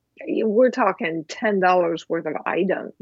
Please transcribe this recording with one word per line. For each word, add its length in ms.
we're 440
talking 560
ten 320
dollars 500
worth 160
of 80
items. 560